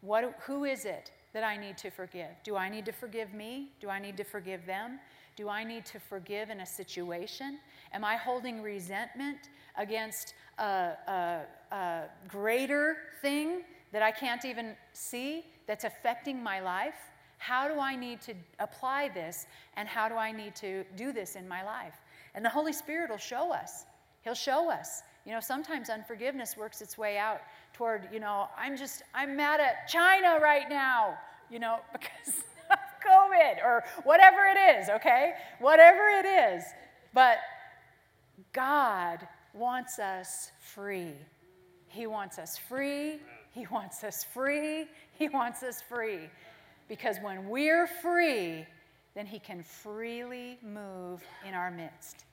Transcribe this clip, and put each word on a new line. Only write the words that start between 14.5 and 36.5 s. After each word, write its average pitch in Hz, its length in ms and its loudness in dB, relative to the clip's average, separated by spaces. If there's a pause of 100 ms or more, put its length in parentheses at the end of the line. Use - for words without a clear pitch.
see 285 520 -8 (220)
that's 214 180 -6
affecting 247 580 -4
my 196 180 -6
life? 190 340 -4 (440)
How 254 300 -2
do 302 100 -4
I 269 180 -4
need 247 260 -10
to 226 120 -12 (240)
apply 262 520 -4
this, 175 360 -10 (300)
and 208 120 -8
how 220 200 -2
do 233 60 -6
I 220 180 -2
need 214 240 -12
to 190 280 -8 (120)
do 247 160 -8
this 202 240 -8
in 185 100 -16
my 180 160 -8
life? 208 320 -10 (400)
And 202 100 -10
the 233 60 4
Holy 302 220 -2
Spirit 311 380 -6
will 214 80 -8
show 294 340 -6
us. - 320 -10 (380)
He'll 233 120 -6
show 294 360 0
us. - 320 -6 (220)
You 208 80 -12
know, 226 80 -6
sometimes 262 500 -6
unforgiveness 226 680 -8
works 214 240 -12
its - 160 -14
way 208 220 -4
out 208 220 -2 (320)
toward, 220 400 -4
you 220 80 -8
know, 208 360 -4
"I'm 277 200 -6
just, 262 260 -10 (120)
I'm 269 220 -4
mad 294 240 2
at 269 280 2
China 349 520 6
right 294 280 4
now," 262 500 2 (320)
you 233 80 -12
know, 226 280 -2
<laughs> - 60 -20
because - 520 -8 (260)
of 381 80 8 (260)
covid 381 600 8
or 233 200 4 (200)
whatever 370 420 10
it 381 320 8
is, 185 100 -4
okay? 254 460 4 (260)
Whatever 339 480 12
it 392 180 4
is. 247 380 4 (480)